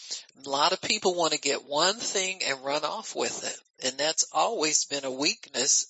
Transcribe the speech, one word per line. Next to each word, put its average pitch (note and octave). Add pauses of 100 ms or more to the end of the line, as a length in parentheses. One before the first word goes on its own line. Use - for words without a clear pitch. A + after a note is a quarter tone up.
(440)
A C#3+
lot D3
of -
people G#3
wanna D#3
get C#3
one F3
thing F#3
and C3+
run D3
off F#3+
with A#2
it. G2+ (200)
And C3
that's D#3
always D#3
been C#4
a C4
weakness -